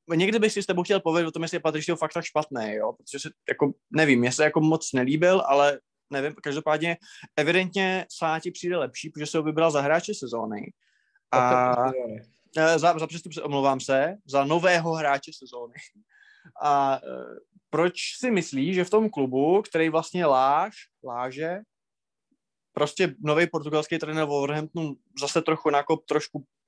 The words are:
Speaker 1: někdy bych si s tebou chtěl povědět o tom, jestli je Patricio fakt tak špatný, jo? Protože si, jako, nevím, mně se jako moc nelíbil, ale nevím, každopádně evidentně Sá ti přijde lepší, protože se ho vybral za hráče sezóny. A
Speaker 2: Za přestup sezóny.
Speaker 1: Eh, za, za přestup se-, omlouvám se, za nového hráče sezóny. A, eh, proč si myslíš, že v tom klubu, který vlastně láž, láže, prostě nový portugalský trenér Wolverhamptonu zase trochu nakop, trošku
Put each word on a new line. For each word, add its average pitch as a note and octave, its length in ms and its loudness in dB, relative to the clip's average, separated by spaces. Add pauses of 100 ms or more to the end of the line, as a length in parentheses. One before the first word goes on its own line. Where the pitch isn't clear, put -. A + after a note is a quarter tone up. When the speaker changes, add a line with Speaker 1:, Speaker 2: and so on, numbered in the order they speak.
(140)
Speaker 1:
někdy F#3+ 240 2
bych G#3+ 140 2
si G3+ 100 -4
s - 40 -8
tebou F3+ 160 0
chtěl F#3+ 180 2
povědět E3 280 0
o - 20 -8
tom, E3 120 -8
jestli E3+ 140 -6
je D#3+ 40 -6
Patricio D#3 360 -2
fakt D#3+ 160 -4
tak E3 120 -6
špatný, A2+ 480 -4
jo? G#2+ 200 -2
Protože - 260 -14
si, D3+ 100 -10 (200)
jako, C#3 240 0 (180)
nevím, D3 300 4
mně B2 120 2
se D3+ 120 2
jako D3+ 160 2
moc D#3 320 2
nelíbil, D#3 540 2
ale C#3+ 340 4 (300)
nevím, C#3+ 320 -4
každopádně D3+ 540 -2 (400)
evidentně F#3 760 0
Sá D#3+ 280 -2
ti F3+ 100 -8
přijde F3 260 -4
lepší, D3 340 -6
protože D3+ 160 -8
se D#3+ 120 -2
ho D3+ 60 0
vybral D#3 260 2
za D3 100 2
hráče E3 340 0
sezóny. A2 580 -8 (580)
A B2+ 440 4
Speaker 2:
Za - 0 -
přestup B2+ 200 2
sezóny. A#2 280 -8 (520)
Speaker 1:
Eh, D#3+ 40 4
za, E3 200 4
za D#3+ 80 -4
přestup E3 260 -12
se-, D#3+ 100 -12
omlouvám C#3 380 0
se, C#3 340 0 (120)
za C#3 180 2
nového E3 480 2
hráče D3 460 -2
sezóny. A#2+ 360 -16 (880)
A, C#3 420 2
eh, B1+ 320 -12 (340)
proč E3+ 300 0 (180)
si B3+ 120 -2
myslíš, E3 440 -2
že F3+ 100 2
v F3+ 60 -8
tom G#3+ 200 4
klubu, C#3 520 2
který D#3+ 260 0
vlastně D#3+ 380 0
láž, C#3+ 480 4 (300)
láže, C3 540 -6 (1120)
prostě D3+ 480 -2
nový D3+ 260 2
portugalský D3+ 520 -2
trenér D#3 260 -4
Wolverhamptonu D3 680 -4 (260)
zase D3+ 220 -2
trochu D#3 280 0
nakop, C#3+ 340 0
trošku D3 400 -4 (240)